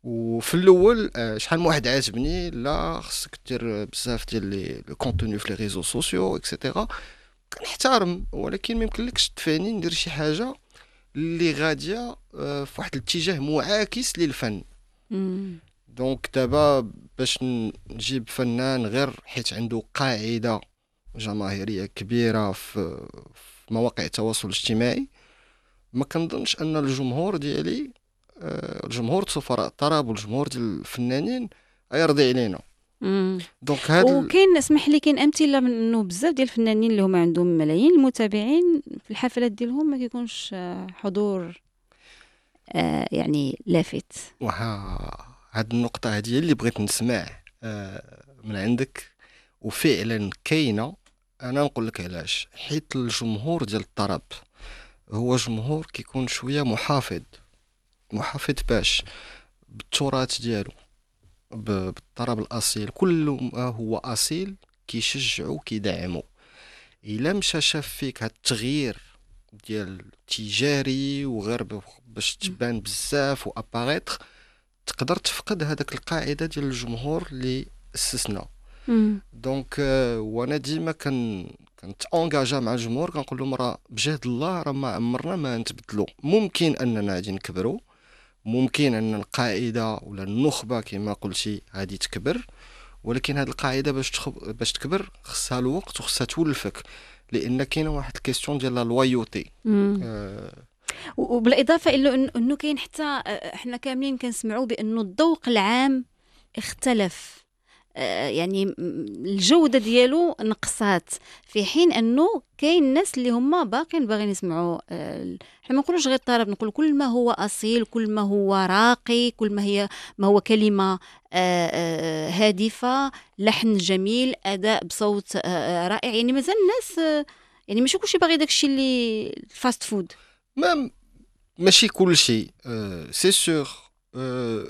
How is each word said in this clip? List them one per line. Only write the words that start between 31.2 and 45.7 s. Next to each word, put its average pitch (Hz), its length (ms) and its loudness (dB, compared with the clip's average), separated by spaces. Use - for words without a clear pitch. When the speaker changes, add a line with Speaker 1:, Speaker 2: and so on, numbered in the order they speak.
Speaker 1:
غيرضي 147 360 6
علينا. 120 300 2
Speaker 2:
مم. 190 380 0
Speaker 1:
دونك 143 300 0
هاد 185 160 8
ال- 269 180 4
Speaker 2:
وكاين، 381 320 8
اسمح 294 320 4
لي، 302 100 6
كاين 294 200 4
أمثلة 285 400 4
من 247 120 4
إنه 226 320 2
بزاف 202 300 0
ديال 262 160 2
الفنانين 226 420 4
اللي 208 100 4
هما 185 200 6
عندهم 170 260 4
ملايين 165 480 6
المتابعين 269 840 4
في - 80 -16
الحفلات 240 400 0
ديالهم 254 400 0
ما 277 60 0
كيكونش، 240 560 -6
آه، 180 420 -6
حضور، 190 640 -2
آه، - 420 -2
يعني 143 540 0
لافت. 170 460 0
Speaker 1:
وها، 104 560 -6
هاد 110 220 -4